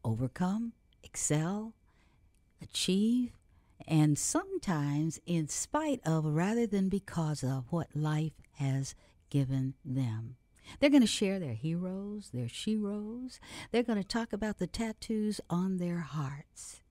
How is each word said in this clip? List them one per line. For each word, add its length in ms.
overcome, 680
excel, 720
achieve, 720
and 300
sometimes 1080
in 200
spite 600
of, 180
rather 420
than 220
because 560
of, 240
what 260
life 380
has 420
given 460
them. 520
They're 100
gonna 180
share 320
their 140
heroes, 800
their 140
sheroes. 920
They're 100
gonna 200
talk 300
about 260
the 80
tattoos 720
on 260
their 220
hearts. 840